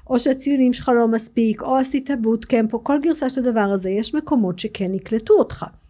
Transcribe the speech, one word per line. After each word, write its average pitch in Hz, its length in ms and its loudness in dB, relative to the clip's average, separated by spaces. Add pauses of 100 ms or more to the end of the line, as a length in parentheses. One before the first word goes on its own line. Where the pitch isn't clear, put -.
(100)
או 254 80 2
שהציונים 262 540 2
שלך 247 220 -4
לא 233 140 4
מספיק, 226 540 0
או 262 140 0
עשית 262 340 -2 (100)
בוטקמפ, 226 540 0
או 233 100 -6
כל 285 180 2
גרסה 311 260 0
של 262 120 -4
הדבר 233 200 0
הזה, 196 300 0
יש 214 240 -2
מקומות 240 440 0
שכן 190 360 -4
יקלטו 226 400 0
אותך. - 300 0 (260)